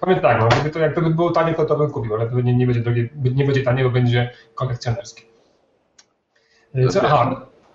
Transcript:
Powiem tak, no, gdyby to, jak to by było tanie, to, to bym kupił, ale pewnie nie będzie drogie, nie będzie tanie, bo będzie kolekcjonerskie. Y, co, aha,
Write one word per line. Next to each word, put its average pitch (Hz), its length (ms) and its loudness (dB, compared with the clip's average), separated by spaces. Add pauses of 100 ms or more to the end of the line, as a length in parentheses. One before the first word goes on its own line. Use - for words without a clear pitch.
Powiem 185 200 0
tak, 117 200 2
no, 113 80 4
gdyby 135 220 2
to, 165 80 -6
jak 151 160 0
to 170 60 -2
by 160 100 2
było 165 200 0
tanie, 165 240 0
to, 156 100 0
to 151 120 0
bym 143 140 0
kupił, 113 240 -6
ale 113 120 -2
pewnie 123 280 0
nie 123 120 2
będzie 120 140 0
drogie, 117 280 -2 (260)
nie 139 100 2
będzie 135 180 0
tanie, 127 220 0
bo 123 60 0
będzie 123 400 0 (240)
kolekcjonerskie. - 680 -8 (1500)
Y, 127 120 4
co, 185 140 0
aha, 131 440 0 (280)